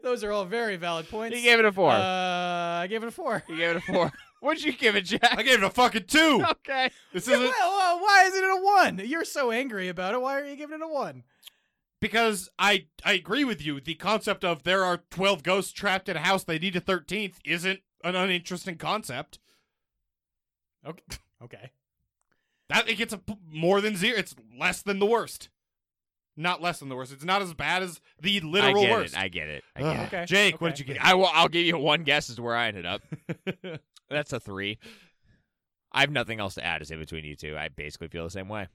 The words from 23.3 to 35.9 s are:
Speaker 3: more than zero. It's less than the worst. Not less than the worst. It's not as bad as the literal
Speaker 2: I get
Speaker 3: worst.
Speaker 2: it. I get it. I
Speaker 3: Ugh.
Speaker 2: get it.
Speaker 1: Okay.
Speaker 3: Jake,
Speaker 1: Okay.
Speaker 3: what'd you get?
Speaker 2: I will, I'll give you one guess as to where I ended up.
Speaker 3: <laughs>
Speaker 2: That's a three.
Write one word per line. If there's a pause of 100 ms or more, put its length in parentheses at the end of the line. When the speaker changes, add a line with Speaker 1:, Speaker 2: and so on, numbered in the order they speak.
Speaker 3:
more
than
zero.
It's (240)
less
than
the
worst. (840)
Not
less
than
the
worst.
It's
not
as
bad
as (180)
the
literal
Speaker 2:
I
get
Speaker 3:
worst.
Speaker 2:
it.
I
get
it. (120)
I
Speaker 3:
Ugh.
Speaker 2:
get
it.
Speaker 1:
Okay.
Speaker 3:
Jake,
Speaker 1:
Okay.
Speaker 3:
what'd
you
get?
Speaker 2:
I
will,
I'll
give
you
one
guess
as
to
where
I
ended
up. (520)
Speaker 3:
<laughs>
Speaker 2:
That's
a
three. (1120)